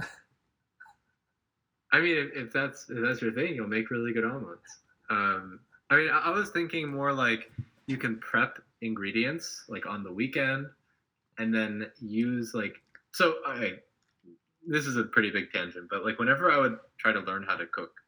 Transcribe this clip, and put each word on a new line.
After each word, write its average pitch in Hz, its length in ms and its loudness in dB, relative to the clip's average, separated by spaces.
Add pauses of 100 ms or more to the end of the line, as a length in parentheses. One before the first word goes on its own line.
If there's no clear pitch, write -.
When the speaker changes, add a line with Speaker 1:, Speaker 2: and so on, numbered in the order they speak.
Speaker 1:
<laughs> - 220 -12 (1700)
Speaker 2:
I 147 80 8
mean, 170 160 4
if, 143 180 0
if 127 180 -8
that's, 135 380 -2
if 120 120 -4
that's 123 200 2
your 110 100 2
thing, 151 220 0
you'll 113 140 -4
make 110 220 -2
really 117 220 -2
good 113 120 2
omelets. - 560 -8 (300)
Um, 95 500 0 (300)
I 139 60 6
mean, 156 120 6
I, 147 100 4
I 156 120 0
was 202 200 0
thinking 165 380 -2
more 139 240 0
like 117 400 0 (340)
you 131 120 -2
can 113 220 -2
prep - 380 0 (220)
ingredients, 113 880 -2
like, 95 180 -8
on 101 160 -6
the 95 100 -8
weekend 135 540 0 (720)
and 113 160 2
then 107 360 -2 (100)
use, 117 540 0
like, 104 220 -4 (360)
so, 165 360 4
okay, 120 320 -4 (840)
this 151 200 0
is 131 100 -2
a 113 80 2
pretty 107 260 2
big 95 220 -2
tangent, 87 380 -6
but, 98 140 -2
like, 110 140 -2
whenever 135 340 4
I 143 60 6
would 117 200 4 (200)
try 113 140 4
to 101 80 2
learn 95 240 -4
how 95 120 -2
to 85 100 -4
cook, 85 260 -8 (160)